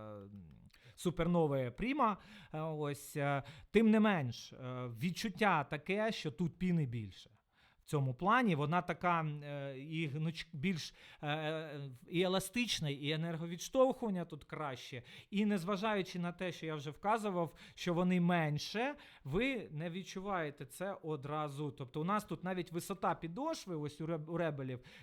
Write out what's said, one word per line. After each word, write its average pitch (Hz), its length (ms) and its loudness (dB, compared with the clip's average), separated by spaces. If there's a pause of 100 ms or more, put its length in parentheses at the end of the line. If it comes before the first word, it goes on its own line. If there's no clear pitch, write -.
(960)
Supernova 160 720 2
Prima. 233 440 2 (380)
Е, 156 80 -6
ось, 151 540 -4
е, 143 280 2 (280)
тим 220 200 8
не 220 80 8
менш, 175 540 2
е, 127 340 -8 (120)
відчуття 175 640 2
таке, 196 480 0
що - 200 -4
тут - 260 -2
піни 170 280 2
більше. 113 440 -6 (500)
В - 120 -10
цьому 135 220 2
плані 208 420 4
вона 147 260 2
така, 170 420 0
е, 143 560 -6
і 156 280 -2
гнуч-, 156 460 -4
більш, 165 400 -2 (300)
е, 156 460 -2 (380)
і 170 140 2
еластична, 185 680 0
і 143 220 -2
енерговідштовхування 170 1160 0
тут 156 180 -12
краще. 135 600 -8 (260)
І 208 160 2
незважаючи 196 760 0
на 175 120 -2
те, 175 200 -4
що 160 140 -8
я 156 100 -2
вже 147 140 -6
вказував, 196 640 0 (200)
що 175 180 0
вони 180 280 6
менше, 175 720 2 (280)
ви 196 480 0
не 156 180 -4
відчуваєте 175 760 -4
це 185 360 -6
одразу. 151 720 -4
Тобто 139 300 -6
у - 20 0
нас 202 220 2
тут - 180 -8
навіть 180 280 -4
висота 175 440 0
підошви, 196 600 -4
ось 147 260 -6
у 160 40 -4
Реб-, 156 240 -4
у 170 80 -2
Ребелів, 139 420 -2 (240)